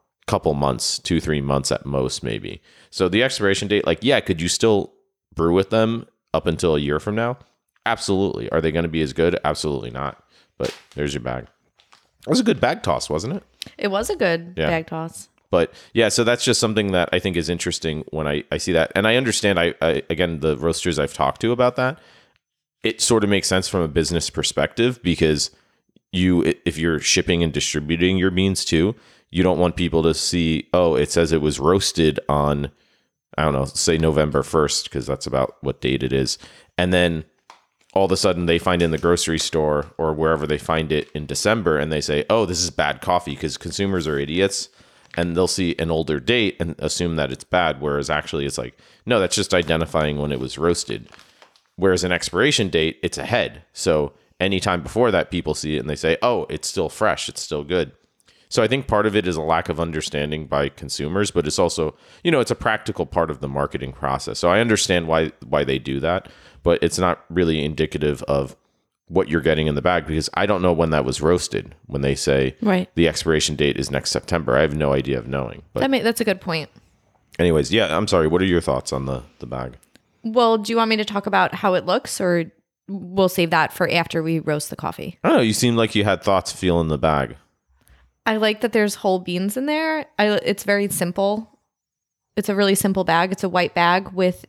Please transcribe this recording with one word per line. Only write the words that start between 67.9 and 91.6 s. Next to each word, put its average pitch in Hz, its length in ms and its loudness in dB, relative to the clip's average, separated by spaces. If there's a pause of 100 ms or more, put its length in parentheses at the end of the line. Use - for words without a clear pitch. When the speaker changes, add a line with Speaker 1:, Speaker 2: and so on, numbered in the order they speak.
Speaker 1:
of 69 320 -2 (520)
what 87 220 0
you're 80 120 2
getting 78 260 2
in 73 80 0
the 69 60 -2
bag, 87 240 0
because 78 300 -2
I 92 100 0
don't 98 160 0
know 90 100 4
when 82 200 2
that 73 140 2
was 67 160 -4
roasted 73 540 0 (120)
when 69 140 -6
they 69 140 0
say 67 460 0
Speaker 2:
Right. 185 340 0
Speaker 1:
the 85 120 4
expiration 78 480 0
date 71 220 0
is 67 140 -4
next 67 200 -4
September. 67 460 -2
I 73 40 4
have 76 140 0
no 73 180 0
idea 65 240 0
of 57 100 -8
knowing. 67 360 -6 (100)
But - 80 -2
Speaker 2:
That 269 100 0
may, 254 100 0
that's 233 200 -2
a 220 40 -4
good 190 140 -2
point. 165 300 -8 (720)
Speaker 1:
anyways, 80 340 2
yeah, 92 240 2
I'm 101 100 0
sorry. 85 200 4
What 87 140 4
are 95 40 2
your 87 160 4
thoughts 67 320 -2
on 67 120 -4
the, 64 180 -6 (160)
the 64 80 -14
bag? 64 260 -10 (500)
Speaker 2:
Well, 226 360 2
do 208 120 -6
you 226 60 0
want 226 120 2
me 220 80 0
to 208 80 -2
talk 202 220 0
about 190 280 2
how 190 180 2
it 175 120 0
looks, - 360 -2
or 175 300 0 (360)
we'll 185 420 0
save 170 200 2
that 160 240 2
for - 180 0
after 165 320 0
we 160 160 0
roast 151 300 -2
the - 60 -12
coffee? - 480 -10
Speaker 1:
I - 60 2
don't 320 80 4
know. 143 60 4
You 110 100 2
seem 120 220 2
like 113 200 2
you 101 80 4
had 98 200 2
thoughts 95 280 2
feeling 85 360 2
the 78 120 0
bag. 69 360 0 (920)
Speaker 2:
I 220 100 0
like 214 240 0
that 233 120 0
there's 208 220 2
whole 185 240 0
beans 185 360 -4
in 262 120 -4
there. 311 400 -2 (100)
I, 208 120 4 (140)
it's - 200 -2
very 202 260 0
simple. 196 580 -2 (880)